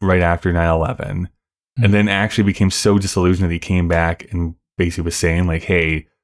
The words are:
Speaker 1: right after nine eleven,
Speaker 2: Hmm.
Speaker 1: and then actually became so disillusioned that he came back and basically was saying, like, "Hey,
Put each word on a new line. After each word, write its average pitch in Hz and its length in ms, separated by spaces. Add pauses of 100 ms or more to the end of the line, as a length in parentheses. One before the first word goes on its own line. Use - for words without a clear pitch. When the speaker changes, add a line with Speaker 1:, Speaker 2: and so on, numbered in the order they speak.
Speaker 1:
right 92 200
after 87 300
nine 85 180
eleven, 90 600 (480)
Speaker 2:
Hmm. 117 80
Speaker 1:
and 98 80
then 104 160
actually 101 340
became 98 260
so 101 300
disillusioned 90 500
that 85 40
he 85 60
came 90 280
back 85 440
and 85 240 (220)
basically 87 280
was 85 100
saying, 87 320
like, 80 160
"Hey, 80 440 (160)